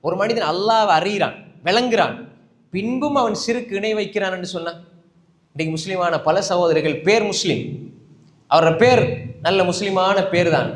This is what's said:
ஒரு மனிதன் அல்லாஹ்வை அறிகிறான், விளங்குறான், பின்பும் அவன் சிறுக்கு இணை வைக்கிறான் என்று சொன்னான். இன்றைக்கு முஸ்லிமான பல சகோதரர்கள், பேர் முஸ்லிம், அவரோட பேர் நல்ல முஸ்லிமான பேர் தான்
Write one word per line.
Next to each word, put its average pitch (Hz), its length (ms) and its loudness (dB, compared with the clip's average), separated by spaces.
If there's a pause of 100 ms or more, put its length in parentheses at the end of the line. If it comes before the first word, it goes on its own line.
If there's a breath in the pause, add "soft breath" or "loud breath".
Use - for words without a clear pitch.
ஒரு 170 160 -4
மனிதன் 214 320 0
அல்லாஹ்வை 208 500 2
அறிகிறான், 185 380 -2 (280)
விளங்குறான், 202 520 0 (540)
பின்பும் 247 440 -2
அவன் 233 220 0 (100)
சிறுக்கு 233 280 -4
இணை 214 200 -2
வைக்கிறான் 196 420 -2
என்று 180 100 -8
சொன்னான். 170 340 -8 (760)
இன்றைக்கு 160 200 -4
முஸ்லிமான 175 460 -2
பல 156 200 2
சகோதரர்கள், 165 580 0
பேர் 214 240 4
முஸ்லிம், 175 380 -2 (880)
அவரோட 165 260 6
பேர் 233 260 6 (400)
நல்ல 185 220 2
முஸ்லிமான 190 520 0 (160)
பேர் 175 180 2
தான் 123 260 0